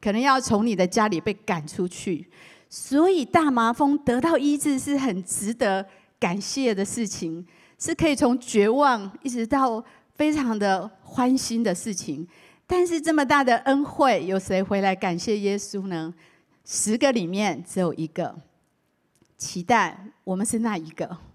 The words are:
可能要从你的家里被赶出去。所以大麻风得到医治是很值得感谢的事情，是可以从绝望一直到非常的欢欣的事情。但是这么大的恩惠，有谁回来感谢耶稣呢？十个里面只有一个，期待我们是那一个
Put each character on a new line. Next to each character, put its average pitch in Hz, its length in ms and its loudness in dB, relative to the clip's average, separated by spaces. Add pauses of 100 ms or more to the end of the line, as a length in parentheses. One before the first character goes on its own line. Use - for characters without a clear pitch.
可 214 100 -2
能 214 100 2
要 269 200 4
从 240 260 2
你 233 80 2
的 185 100 4
家 214 220 2
里 175 140 0
被 - 120 -4
赶 165 360 -6
出 175 180 -4
去。 175 420 -8 (400)
所 302 400 2
以 349 160 2
大 320 240 2
麻 233 240 2
风 285 260 2
得 254 220 0
到 330 160 2
医 285 220 2
治 285 180 0
是 277 220 -2
很 214 240 -2
值 208 320 -6
得 196 320 0 (320)
感 185 200 -2
谢 240 360 -2
的 196 100 -2
事 220 220 -6
情， 170 400 -8 (320)
是 - 160 -4
可 320 140 2
以 285 80 2
从 247 240 4
绝 202 280 2
望 247 400 2 (140)
一 269 80 -6
直 233 160 -4
到 240 360 0 (340)
非 302 160 2
常 254 260 0
的 196 320 0 (100)
欢 254 380 0
欣 233 240 -2
的 214 100 2
事 190 220 -4
情。 160 320 -8 (400)
但 359 180 2
是 330 160 -2
这 320 140 0
么 294 100 4
大 285 180 4
的 247 160 4
恩 269 260 2
惠， 233 420 2
有 190 120 0
谁 185 220 0
回 196 220 0
来 190 120 2
感 185 220 -2
谢 208 220 -2
耶 202 180 0
稣 202 300 -8
呢？ 165 260 -6 (580)
十 220 280 -2
个 277 140 4
里 220 140 0
面 180 400 -2
只 - 140 -4
有 175 140 0
一 160 140 -6
个， 156 280 -8 (1000)
期 - 240 -10
待 190 360 0 (240)
我 185 140 -4
们 196 80 -2
是 233 140 -4
那 220 180 -2
一 160 140 -10
个 170 260 -10 (180)